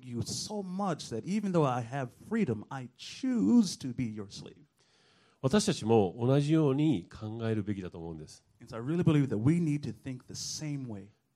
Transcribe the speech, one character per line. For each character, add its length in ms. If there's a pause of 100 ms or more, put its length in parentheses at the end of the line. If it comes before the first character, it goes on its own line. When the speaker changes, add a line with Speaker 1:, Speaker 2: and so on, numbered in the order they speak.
Speaker 1:
you 160
so 420
much 480
that 160
even 260
though 140
I 180
have 260 (200)
freedom, 400
I 280
choose 800
to 140
be 120
your 220
slave." 280 (840)
Speaker 2:
私 240
た 80
ち 100
も 360
同 200
じ 140
よ 160
う 60
に 340
考 380
え 80
る 80
べ 100
き 80
だ 80
と 80
思 140
う 20
ん 40
で 100
す。 160 (180)
Speaker 1:
And 120
so 40
I 60
really 200
believe 260
that 80
we 200
need 240
to 120 (100)
think 240
the 60
same 540
way. 200 (280)